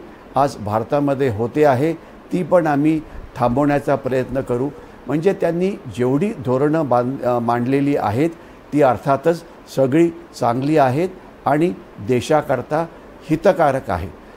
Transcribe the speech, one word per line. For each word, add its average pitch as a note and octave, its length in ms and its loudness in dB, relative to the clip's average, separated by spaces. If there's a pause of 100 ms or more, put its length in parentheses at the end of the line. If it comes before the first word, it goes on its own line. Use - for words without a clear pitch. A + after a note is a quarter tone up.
(360)
आज C#3+ 200 0
भारतामध्ये C3 760 0
होते A#2 360 0
आहे, C#3+ 280 2 (400)
ती F3+ 100 0
पण D#3+ 240 2
आम्ही D3+ 340 2 (340)
थांबवण्याचा C#3+ 600 2
प्रयत्न B2+ 460 -2
करू. B2 280 -2 (380)
म्हणजे D#3+ 260 0
त्यांनी F3 380 -2
जेवढी C3+ 580 -2 (160)
धोरणं D3 440 2
बांध-, B2 340 0
अ, A#2+ 160 0
मांडलेली B2+ 560 0
आहेत, A#2 340 0 (440)
ती D3 80 2
अर्थातच C3+ 640 2 (320)
सगळी C#3+ 340 4 (300)
चांगली C3 380 0
आहेत C#3+ 320 2 (360)
आणि D#3 280 2 (340)
देशाकरता C#3 760 0 (440)
हितकारक D#3 600 2
आहे. F2+ 180 -4 (300)